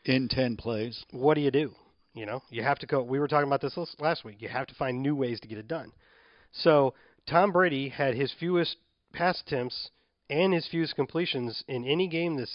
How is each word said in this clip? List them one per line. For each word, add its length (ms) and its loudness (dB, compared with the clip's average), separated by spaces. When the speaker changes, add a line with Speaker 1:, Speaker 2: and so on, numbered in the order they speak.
Speaker 1:
In 200 4
ten 300 0
plays. 540 -6
Speaker 2:
what 240 4
do 80 2
you 80 2
do? 240 0
You 100 -10
know, 240 -6
you 140 -8
have 160 0
to 80 -12
go. 160 0
We 160 -2
were 100 0
talking 180 2
about 140 0
this 160 -6
l-, 100 -6
last 260 -2
week. 160 -16
You 80 -10
have 200 -6
to 80 -20
find 260 -2
new 120 2
ways 260 -2
to 80 -16
get 100 -10
it 100 -12
done. 240 -8
So 420 6
Tom 240 4
Brady 380 2
had 240 0
his 260 -2
fewest 360 0
pass 340 0
attempts – 440 -4
and 260 2
his 160 0
fewest 240 -2
completions 720 -2
in 180 -4
any 220 2
game 300 -2
this 180 -6